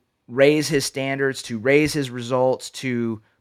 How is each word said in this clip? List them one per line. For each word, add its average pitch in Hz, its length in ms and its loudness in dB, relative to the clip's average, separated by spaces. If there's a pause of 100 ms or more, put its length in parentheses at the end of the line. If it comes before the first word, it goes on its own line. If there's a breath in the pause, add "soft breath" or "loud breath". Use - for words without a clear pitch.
(280)
raise 139 400 4
his 143 180 0
standards, 135 560 -4
to 117 160 -8
raise 143 340 4
his 139 180 -4
results, 127 600 -2
to 117 500 -4 (200)